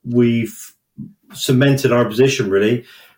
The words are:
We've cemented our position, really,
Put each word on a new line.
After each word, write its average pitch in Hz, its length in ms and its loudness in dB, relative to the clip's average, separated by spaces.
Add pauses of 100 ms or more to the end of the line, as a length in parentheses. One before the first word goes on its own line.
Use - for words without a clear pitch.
We've 117 720 -2 (600)
cemented 135 560 0
our 120 140 2
position, 110 440 0
really, 104 360 0 (320)